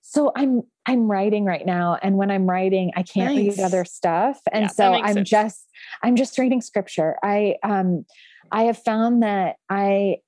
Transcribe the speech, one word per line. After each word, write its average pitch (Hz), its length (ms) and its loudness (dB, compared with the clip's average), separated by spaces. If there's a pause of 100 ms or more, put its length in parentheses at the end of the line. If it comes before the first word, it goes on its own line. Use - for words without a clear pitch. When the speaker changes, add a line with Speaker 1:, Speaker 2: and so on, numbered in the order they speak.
(140)
Speaker 1:
So 285 220 2
I'm, 262 260 0 (240)
I'm 233 240 2
writing 208 340 0
right 180 220 -2
now. 175 360 0
And 196 140 2
when 196 140 0
I'm 190 160 0
writing, 185 500 0
I 185 60 -4
can't 247 340 -2
read 202 120 2
Speaker 2:
Nice. 196 120 -2
Speaker 1:
other 185 240 0
stuff. 180 540 -2 (140)
And 214 100 -2
Speaker 2:
Yeah, 202 60 -2
that - 80 -8
Speaker 1:
so 196 160 4
Speaker 2:
makes 190 160 0
Speaker 1:
I'm 208 80 0
Speaker 2:
sense. 202 140 -2
Speaker 1:
just, 214 380 0 (340)
I'm 247 140 2
just 254 220 0
reading 262 220 2
scripture. 175 640 -4
I, 202 400 0
um, 190 440 0 (460)
I 220 120 0
have 233 180 0
found 233 420 2
that 196 320 -2 (120)
I 196 600 0